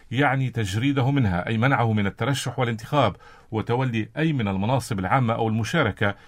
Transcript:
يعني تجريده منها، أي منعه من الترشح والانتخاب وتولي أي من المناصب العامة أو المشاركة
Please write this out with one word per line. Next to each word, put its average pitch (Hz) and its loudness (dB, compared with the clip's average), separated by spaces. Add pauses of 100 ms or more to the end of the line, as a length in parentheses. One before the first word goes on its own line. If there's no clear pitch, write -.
(120)
يعني 131 0
تجريده 120 0
منها، 104 2
أي 113 0
منعه 117 2
من 104 2
الترشح 127 -4
والانتخاب 117 0 (360)
وتولي 117 -2
أي 160 0
من 120 -2
المناصب 101 -2
العامة 110 2
أو 113 0
المشاركة 110 0 (120)